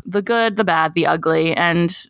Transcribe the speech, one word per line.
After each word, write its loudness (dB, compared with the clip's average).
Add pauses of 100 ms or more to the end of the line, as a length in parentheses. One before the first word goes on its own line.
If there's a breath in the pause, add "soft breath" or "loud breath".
the -4
good, 0
the 0
bad, 0
the 0
ugly. 0
And, 0 (140)